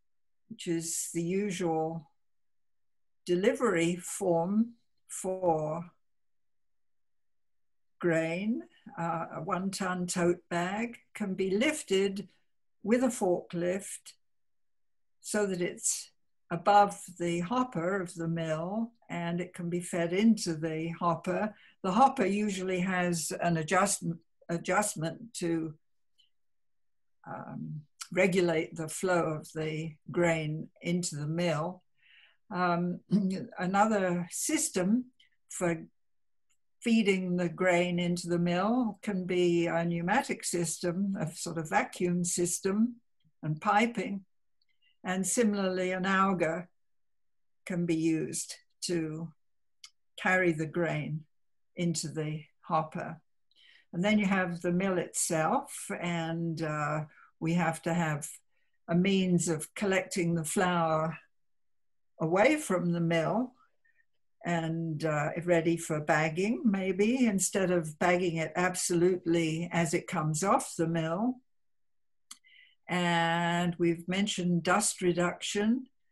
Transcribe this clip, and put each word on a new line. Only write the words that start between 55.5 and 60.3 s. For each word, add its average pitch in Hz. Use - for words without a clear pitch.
and, 165
uh, 151
we 165
have 165
to 170
have 156
a 170
means 185
of 156
collecting 185